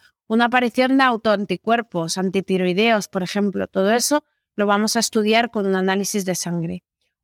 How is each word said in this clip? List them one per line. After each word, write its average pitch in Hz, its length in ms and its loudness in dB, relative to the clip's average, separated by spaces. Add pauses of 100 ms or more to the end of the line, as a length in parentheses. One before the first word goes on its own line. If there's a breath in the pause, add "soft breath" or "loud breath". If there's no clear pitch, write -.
(300 soft breath)
una 233 140 2
aparición 254 520 2
de 269 60 4
autoanticuerpos, 214 1120 -2
antitiroideos, 190 920 0
por 185 160 -4
ejemplo. 196 420 -2
Todo 196 240 0
eso 247 340 0 (300)
lo 208 100 -2
vamos 208 300 2
a 233 60 0
estudiar 220 500 0
con 202 160 -2
un 190 80 2
análisis 190 500 -2
de 180 120 -4
sangre. 175 480 -6 (400)